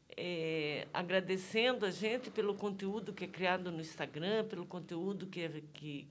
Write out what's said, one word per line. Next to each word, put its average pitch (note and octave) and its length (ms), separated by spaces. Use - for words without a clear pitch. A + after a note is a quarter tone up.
é, D#3+ 800
agradecendo F#3+ 960
a F#3 40
gente G#3+ 400
pelo G3+ 240
conteúdo G3 600
que F#3+ 100
é - 20
criado F3+ 460
no D#3+ 80
Instagram, D#3+ 640
pelo F3 220
conteúdo F3+ 600
que, D#3+ 460
que, D3 380